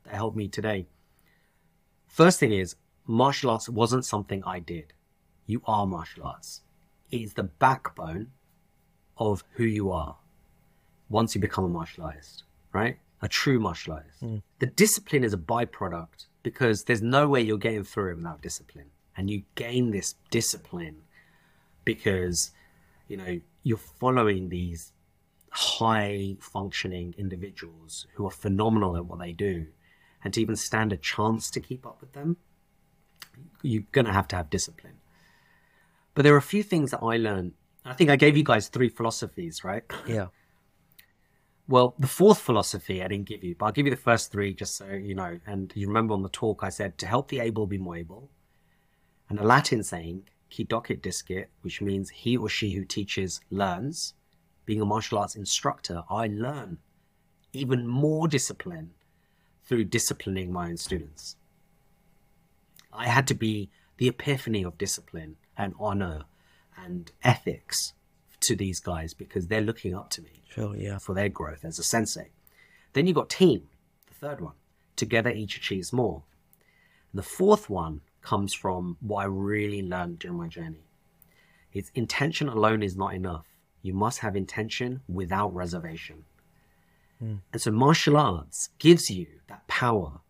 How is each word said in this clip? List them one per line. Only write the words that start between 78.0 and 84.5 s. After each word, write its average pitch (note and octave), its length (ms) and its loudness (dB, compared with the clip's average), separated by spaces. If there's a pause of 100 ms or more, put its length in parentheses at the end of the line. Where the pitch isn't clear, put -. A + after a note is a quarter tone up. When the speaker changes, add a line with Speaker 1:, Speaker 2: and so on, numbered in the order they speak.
Speaker 1:
comes G2+ 320 -2
from F2+ 460 -4
what G2+ 240 -4
I - 20 -2
really G2+ 560 -2
learned F3 380 -6
during F3 180 -8
my E3+ 100 -6
journey. D#3+ 380 -12 (840)
It's G2 240 -10
intention C#3 540 -2
alone A2 340 4
is F#2 140 -2
not F#2+ 160 -2
enough. F2+ 320 -6 (360)
You F#2+ 120 -6
must G2+ 260 0
have G2+ 160 -4
intention A2+ 720 -4